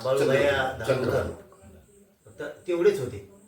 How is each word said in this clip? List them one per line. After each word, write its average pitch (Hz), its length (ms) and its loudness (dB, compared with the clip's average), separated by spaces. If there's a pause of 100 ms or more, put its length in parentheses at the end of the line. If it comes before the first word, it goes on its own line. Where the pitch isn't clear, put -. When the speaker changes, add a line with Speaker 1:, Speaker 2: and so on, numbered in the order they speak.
Speaker 1:
बाळूभैया 135 840 2
Speaker 2:
चंद्रकांत. - 360 0
Speaker 1:
धानोरकर. - 540 -14 (460)
फक्त - 420 -14
तेवढेच 175 340 2
होते. - 320 -10 (160)